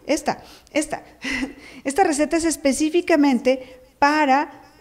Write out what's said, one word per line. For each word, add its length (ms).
Esta, 380
esta. 300
<laughs> 420
Esta 180
receta 320
es 80
específicamente 1400
para, 640